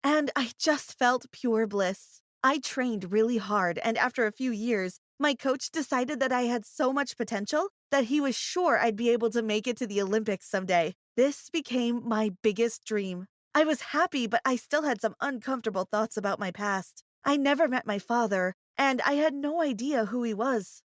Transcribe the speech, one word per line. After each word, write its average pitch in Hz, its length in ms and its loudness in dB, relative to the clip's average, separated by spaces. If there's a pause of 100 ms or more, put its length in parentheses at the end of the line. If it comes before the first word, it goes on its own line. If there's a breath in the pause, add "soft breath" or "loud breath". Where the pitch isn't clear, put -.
and 285 320 2
I 254 240 0
just - 400 0
felt 247 320 2
pure 226 340 2
bliss. 196 560 -2 (220)
I 277 160 4
trained 220 520 -4
really 220 260 2
hard, 196 420 0
and 226 180 -2
after 247 280 2
a 208 60 0
few 254 200 -4
years, 208 480 -2 (200)
my 285 140 2
coach - 380 -2
decided 262 500 -2
that 262 100 0
I 247 120 2
had 240 220 -2
so 269 280 0
much 277 240 -2
potential 294 520 -2 (220)
that 277 140 4
he 285 160 0
was 269 160 0
sure 349 420 2
I'd 226 160 2
be 233 140 0
able 226 220 2
to 233 100 0
make 214 260 0
it 240 100 -2
to 240 100 -4
the 202 140 0
Olympics 208 460 -2
someday. 180 460 2 (240)
This 277 320 2
became 240 580 -2
my 214 240 0 (120)
biggest 226 420 0
dream. 190 400 -4 (280)
I 311 120 4
was 302 160 0
happy, 294 460 0
but 196 180 0
I 254 100 2
still 294 280 -2
had 254 180 0
some 208 180 -2
uncomfortable 226 720 -4
thoughts 214 240 -2
about 196 240 -2
my 190 120 -4
past. 196 520 -4 (220)
I 285 100 4
never 285 320 4
met 254 180 -2
my 202 140 -2
father, 196 540 0 (240)
and 262 240 2
I 285 120 2
had 302 200 2
no 294 280 -2
idea 254 440 0
who 240 180 -2
he 226 100 -2
was. 220 480 -2 (120)